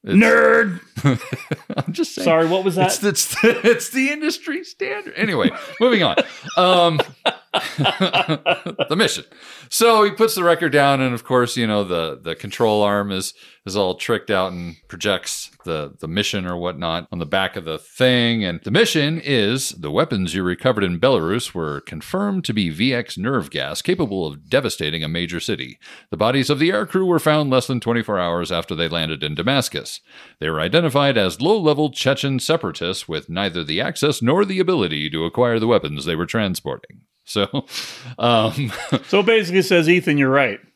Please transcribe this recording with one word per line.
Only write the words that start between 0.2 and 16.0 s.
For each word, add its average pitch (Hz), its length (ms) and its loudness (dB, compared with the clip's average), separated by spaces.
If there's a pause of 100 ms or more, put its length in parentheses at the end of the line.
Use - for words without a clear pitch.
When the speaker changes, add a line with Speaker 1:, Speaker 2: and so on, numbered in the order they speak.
Speaker 1:
<laughs> - 840 -2
I'm - 80 -6
just - 200 -4
saying. - 120 -8
Speaker 2:
Sorry, 165 200 4
what 185 160 0
was 185 140 0
that? 185 120 4 (140)
Speaker 1:
It's, - 0 -
it's, - 360 0
<laughs> - 40 0
it's 233 480 2
the 269 200 0
industry 302 520 -6
standard. 392 540 -10
Anyway, 180 340 2 (300)
moving 226 220 4
on. 98 140 2 (420)
Um, 175 420 4 (540)
<laughs> - 240 -4
the 170 1200 -2
mission. 185 280 0 (460)
So 226 340 6
he 202 60 2
puts 220 240 2
the 180 100 -2
record 165 280 4
down, 139 280 4
and 127 140 0
of 117 100 -10
course, 123 320 2
you 117 100 0
know, 104 180 2
the, 82 360 -4
the 82 140 -6
control 107 480 2
arm 101 280 0
is, 95 220 -6 (320)
is 98 120 -6
all 92 180 0
tricked - 360 -4
out 92 220 -2
and 87 240 -10 (120)
projects - 600 -6 (140)
the, 76 360 -6